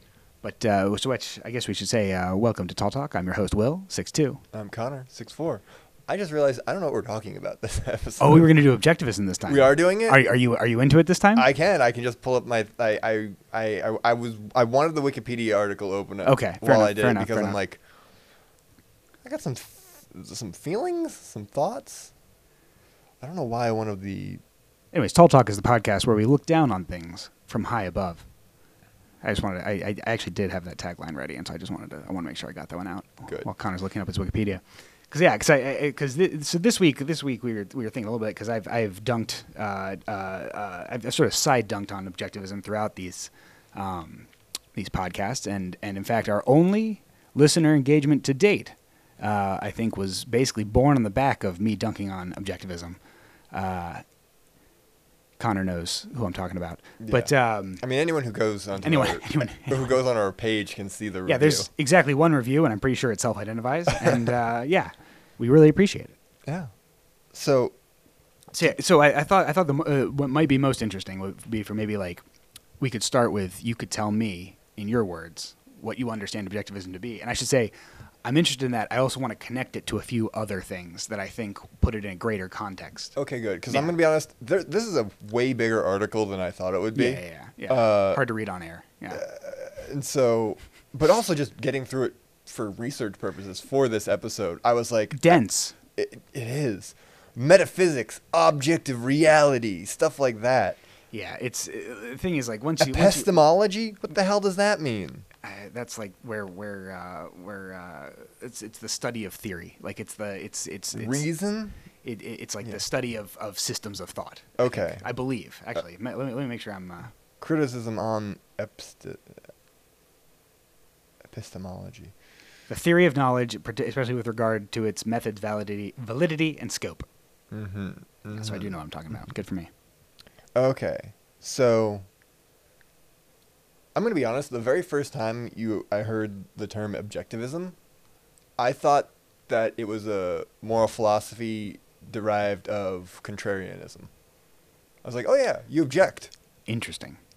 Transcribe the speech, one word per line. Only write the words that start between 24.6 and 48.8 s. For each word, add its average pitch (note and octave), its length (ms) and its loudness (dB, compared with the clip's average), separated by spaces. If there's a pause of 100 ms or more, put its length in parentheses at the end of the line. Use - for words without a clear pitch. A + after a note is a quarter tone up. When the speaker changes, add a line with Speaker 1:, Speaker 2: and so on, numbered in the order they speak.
Speaker 1:
Anyways, F3 200 0
Tall E3+ 140 12
Talk C3 240 8
is G2+ 60 -2
the G#2+ 80 -4
podcast A2 420 2
where A#2 80 6
we G#2+ 120 4
look C#3 200 4
down D#3+ 240 4
on F#2+ 140 -4
things E2+ 460 -10 (180)
from G#2+ 160 -4
high A2 180 -2
above. F2+ 420 -4 (960)
I G2+ 100 -4
just G2 120 0
wanted F#2+ 200 -4
to, - 60 -10
I, G#2+ 40 -2
I, F#2+ 240 -4 (100)
I - 60 0
actually A2+ 220 -4
did F#2+ 180 -2
have F2+ 140 -6
that E2 120 -12
tagline E2 380 -10
ready, C#2 180 -8
and C#2+ 100 -10
so - 80 -10
I D#2+ 60 -8
just - 140 -10
wanted - 180 -10
to, D2+ 180 -14
I - 40 -8
wanna F2 160 -4
make - 80 -12
sure - 120 -10
I - 40 -12
got C#2+ 160 -12
that E2 80 -10
one F#2 100 -8
out F2+ 180 -10 (220)
Speaker 2:
Good. - 180 -8
Speaker 1:
while F#2+ 120 -6
Connor's F#2 260 -6
looking G2 180 -6
up F2+ 60 -6
his F2+ 100 -6
Wikipedia. G2 440 -2 (500)
'Cause, D3 100 -4
yeah, D3+ 160 6
'cause G#2 140 2
I, D3 60 8 (300)
I, C#3+ 40 -2
'cause C3 240 -4
thi-, D#3 280 2
so E3+ 160 -2
this G3+ 200 2
week, D#3+ 200 6
this D3 260 -4
week B2 180 -2
we A#2+ 100 -2
were, G2+ 220 -6
we C3 80 -6
were A2 80 -6
thinking A2 180 -6
a A2 40 -4
little A2+ 120 -2
bit, G#2+ 120 -4
'cause G#2+ 120 -6
I've, A2+ 200 -4
I've G#2+ 340 -2
dunked, A2+ 400 -2 (160)
uh, G2 380 -6 (120)
uh, - 40 -4
uh, F#2+ 800 -8
I've, A#2 160 -6
I've B2+ 80 -4
sort C#3+ 120 4
of F#2+ 80 0
side B2 340 2
dunked G2+ 220 -6
on G2 180 -8
objectivism G2 540 -10
throughout G#2+ 320 -4
these, - 360 -12 (440)
um, F#2 540 -10 (460)
these G2 140 -8
podcasts, G2 640 -4
and, F2+ 300 -4
and G2+ 140 -8
in F#2+ 80 -8
fact, A2 240 0
our G#2 180 0
only G3 560 4 (320)
listener D3+ 400 6
engagement C#3+ 520 4
to C3+ 80 2
date, C#3 400 2 (460)